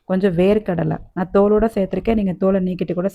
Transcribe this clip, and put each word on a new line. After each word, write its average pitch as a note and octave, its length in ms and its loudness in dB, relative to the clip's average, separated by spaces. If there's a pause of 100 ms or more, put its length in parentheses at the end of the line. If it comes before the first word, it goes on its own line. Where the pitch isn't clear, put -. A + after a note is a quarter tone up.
(100)
கொஞ்சம் F#3 320 0
வேர்க்கடலை, F3+ 560 0 (200)
நான் F3+ 200 -4
தோலோட G#3+ 300 4 (100)
சேர்த்துருக்கேன், F#3+ 440 -2
நீங்க F#3 200 -2
தோலை F#3+ 260 2
நீக்கிட்டு F3 320 -4
கூட G3 140 -2